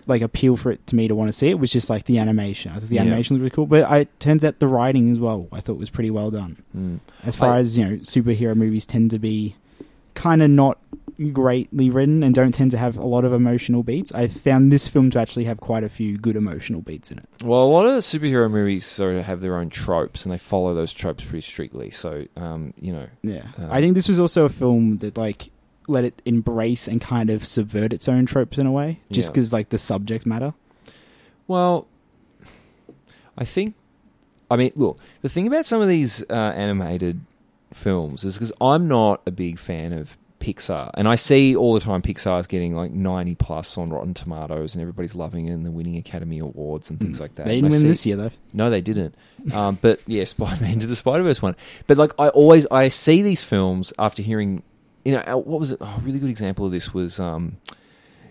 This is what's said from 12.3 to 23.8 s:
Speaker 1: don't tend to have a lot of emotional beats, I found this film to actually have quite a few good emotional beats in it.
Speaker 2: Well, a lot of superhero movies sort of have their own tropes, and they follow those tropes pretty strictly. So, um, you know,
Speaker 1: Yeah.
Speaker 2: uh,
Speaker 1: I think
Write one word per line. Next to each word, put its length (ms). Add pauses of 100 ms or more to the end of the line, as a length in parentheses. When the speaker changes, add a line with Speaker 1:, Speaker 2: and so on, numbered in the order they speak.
Speaker 1:
don't 180
tend 180
to 60
have 200
a 80
lot 200
of 80
emotional 500
beats, 300
I 140
found 440
this 160
film 240
to 80
actually 260
have 160
quite 220
a 60
few 300
good 160
emotional 460
beats 280
in 80
it. 80 (180)
Speaker 2:
Well, 200
a 20
lot 220
of 60 (100)
superhero 480
movies 340
sort 300
of 80
have 180
their 140
own 140
tropes, 560
and 60
they 60
follow 380
those 180
tropes 300
pretty 180
strictly. 480
So, 360 (100)
um, 440
you 120
know, 160 (160)
Speaker 1:
Yeah. 200 (160)
Speaker 2:
uh, 120
Speaker 1:
I 80
think 160